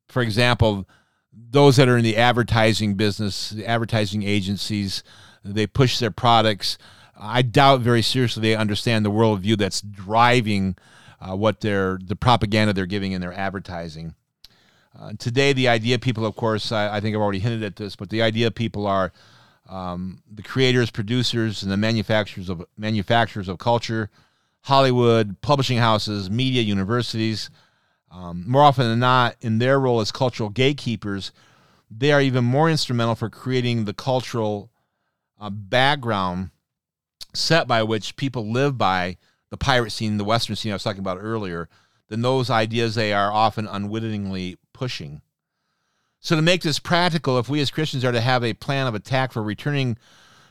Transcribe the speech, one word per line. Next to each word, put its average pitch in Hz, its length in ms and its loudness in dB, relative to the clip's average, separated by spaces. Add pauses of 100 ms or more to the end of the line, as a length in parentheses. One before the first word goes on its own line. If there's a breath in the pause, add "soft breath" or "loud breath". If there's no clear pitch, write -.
for 127 140 -2
example, 113 640 2 (440)
those 120 440 6
that 135 120 8
are 123 80 6
in 117 80 4
the 110 120 2
advertising 110 800 4
business, 104 560 -2
the 107 160 -10
advertising 107 580 -2
agencies, 101 800 -2 (420 soft breath)
they 104 220 -2
push - 320 2
their 117 120 0
products. 110 680 2 (380 soft breath)
I 113 260 0
doubt 135 380 6
very 117 220 4
seriously 117 400 0
they 110 140 4
understand 107 480 0
the 104 60 2
worldview 107 460 2
that's 98 240 -2
driving, 104 960 2 (440 soft breath)
uh, 95 160 -10
what 104 240 0
they're, 98 440 -2
the 92 120 -8
propaganda 107 560 2
they're 95 140 -2
giving 98 260 -4
in 92 80 -6
their 87 120 -8
advertising. 85 800 -10 (840 soft breath)
Uh, 104 200 -16
today, 139 340 0
the 127 160 2
idea 117 300 2
people, 113 280 -2
of 101 80 -4
course, 110 380 -2
I, 104 240 -2
I 104 40 -4
think 107 140 -4
I've 107 80 -2
already 101 160 0
hinted 113 240 -4
at 101 140 -8
this, 101 200 -12
but 95 140 -12
the 110 100 -2
idea 113 300 2
people 104 360 -6
are, 95 260 0 (560 soft breath)
um, 92 640 -10
the 107 120 -18
creators, 127 480 2
producers, 113 720 -2
and 98 80 -2
the 98 60 0
manufacturers 107 720 0
of, 87 160 -8 (120)
manufacturers 107 720 -2
of 92 100 -8
culture, 117 520 -2 (520)
Hollywood, 120 800 2
publishing 131 380 0
houses, 107 500 0
media, 127 340 0
universities. 110 880 -2 (640)
Um, 87 360 -12
more 131 160 4
often 131 260 6
than 113 100 0
not, 127 420 2
in 113 180 0
their 131 200 2
role 123 220 0
as 101 100 -2
cultural 120 380 -4
gatekeepers, 113 840 -4 (580 soft breath)
they 135 220 0
are 143 80 6
even 127 240 2
more 139 240 2
instrumental 117 460 0
for 110 160 -6
creating 120 540 -2
the 101 100 -6
cultural, 113 760 -4 (680)
uh, 104 100 -10
background 104 1000 -2 (840)
set 160 340 0
by 117 140 2
which 110 340 -4
people 120 340 -6
live 135 260 0
by, 92 400 0 (340)
the 104 60 -14
pirate 123 340 2
scene, 107 260 -4
the 104 80 -2
Western 113 320 0
scene 110 160 -6
I - 20 -4
was 92 80 -6
talking 98 180 -6
about 92 200 -6
earlier, 101 480 -6 (400)
than 113 140 -6
those 127 280 0
ideas 113 440 0
they 107 180 0
are 101 180 2
often 107 360 0
unwittingly 101 920 -6 (160)
pushing. 76 480 -10 (1000)
So - 160 0
to 156 60 2
make 175 200 2
this 151 160 -2
practical, 170 600 0
if 113 100 -2
we 147 120 0
as 135 100 -2
Christians 143 340 -4
are 123 80 2
to 120 80 0
have 123 220 2
a 113 120 -2
plan 139 320 -4
of 113 80 -2
attack 131 380 -2
for 113 100 -4
returning 123 540 -2 (540 soft breath)